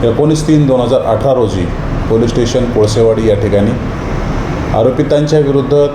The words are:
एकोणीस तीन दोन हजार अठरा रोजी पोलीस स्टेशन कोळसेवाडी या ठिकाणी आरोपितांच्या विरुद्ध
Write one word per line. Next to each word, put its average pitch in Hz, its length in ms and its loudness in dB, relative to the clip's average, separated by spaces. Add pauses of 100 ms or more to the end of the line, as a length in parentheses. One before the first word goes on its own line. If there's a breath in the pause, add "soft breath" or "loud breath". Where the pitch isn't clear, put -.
एकोणीस 151 440 0
तीन 151 180 4
दोन 127 140 2
हजार 123 200 0
अठरा 117 320 0
रोजी 95 340 0 (440)
पोलीस 113 200 2
स्टेशन 120 340 0
कोळसेवाडी 110 640 2
या 104 60 4
ठिकाणी 101 360 0 (1080)
आरोपितांच्या 147 600 0
विरुद्ध 139 560 2